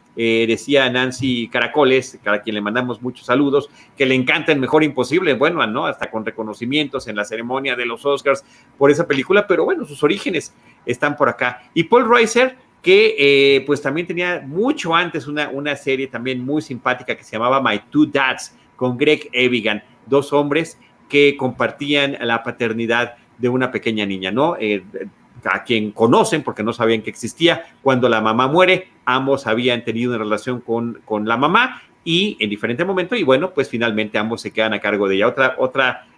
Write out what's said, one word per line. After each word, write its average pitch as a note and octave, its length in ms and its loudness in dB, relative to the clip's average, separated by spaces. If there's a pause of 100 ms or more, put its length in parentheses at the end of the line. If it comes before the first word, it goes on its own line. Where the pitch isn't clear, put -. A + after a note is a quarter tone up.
(200)
eh, A2+ 280 2
decía C3 420 2
Nancy B2+ 580 -2
Caracoles, C3 800 0
a G#2 140 0
quien G#2+ 160 -6
le G#2 60 -4
mandamos A#2 420 -4
muchos B2+ 240 -10
saludos, C#3 420 2 (260)
que C3+ 120 0
le C3 80 2
encanta C#3+ 360 0
en D3 80 2
Mejor C#3 240 2
Imposible, D3 520 0
bueno, C#3+ 320 0
¿no? B2+ 180 -4
Hasta B2+ 240 -6
con A2 160 -8
reconocimientos A#2+ 840 -6
en G#2+ 80 -10
la G#2 80 -2
ceremonia B2 520 -6
de B2 100 -6
los A#2 180 -8
Oscars C#3 400 0 (360)
por C#3+ 100 6
esa D3 160 2
película, F#3 400 2
pero E3 180 2
bueno, D#4+ 220 -2
sus C#3+ 160 -10
orígenes E3 540 -2 (320)
están C#3+ 280 -2
por C#3 140 2
acá. - 460 -4
Y E3 80 2
Paul A#3 260 4
Reiser, A#3+ 460 4 (260)
que, G#3+ 380 6
eh, C#3 480 6
pues C#3+ 120 0
también D#3 280 -4
tenía F3 360 -4
mucho E3+ 520 -2
antes E3 320 -2
una, D3 220 -4
una C#3+ 260 -4
serie C3+ 320 -4
también B2+ 360 -6
muy D3 200 -2
simpática B2+ 520 -6
que - 80 -20
se - 100 -16
llamaba B2 280 0
My A2 180 0 (120)
Two D3+ 160 4
Dads, C3 500 -2 (180)
con B2+ 220 -2
Greg D3 360 2
Evigan, A#2 500 0 (240)
dos C#3 260 2
hombres D3 460 0 (300)
que C#3+ 280 4
compartían C#3 840 -2
la A#2 200 0
paternidad A#2 760 -2 (200)
de A#2+ 120 -2
una B2+ 220 0
pequeña G#2+ 360 -2
niña, F#2+ 240 -4
¿no? D3 280 0
Eh, G#2 240 -2 (640)
a - 180 -2
quien G#2+ 280 0
conocen D3+ 500 2
porque A2 220 -6
no A2+ 100 -2
sabían A2+ 280 0
que G#2 80 -10
existía. D#3 540 -2 (180)
Cuando B2+ 280 2
la A2+ 120 2
mamá A2+ 260 2
muere, F3+ 400 2 (180)
ambos C3+ 420 0
habían A#2+ 360 0
tenido A#2 260 -2
una A#2+ 80 -2
relación G#2+ 440 -4
con, A#2 440 -4
con G#2+ 220 -4
la A#2 100 2
mamá G#3+ 440 0 (220)
y F3+ 360 0
en G#2+ 100 -2
diferente A#2 340 -4
momento, F#3 320 -2
y A3 80 -2
bueno, C#3+ 300 2
pues C3 160 -2
finalmente A2 480 -2
ambos A2 240 -2
se G#2 100 -10
quedan A2 220 0
a G#2 60 -4
cargo G2+ 280 0
de G2 80 2
ella. G2+ 120 2
Otra, C3 320 0
otra B2+ 480 -2 (100)